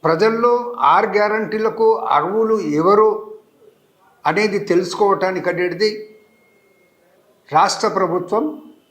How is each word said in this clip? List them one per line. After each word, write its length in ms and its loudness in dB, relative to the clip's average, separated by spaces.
ప్రజల్లో 760 0
ఆరు 260 4
గ్యారంటీలకు 880 0
అర్హులు 640 0
ఎవరు 480 2
అనేది 320 0
తెలుసుకోవటానికి 880 0
అనేది 420 -2
రాష్ట్ర 360 2
ప్రభుత్వం 560 -2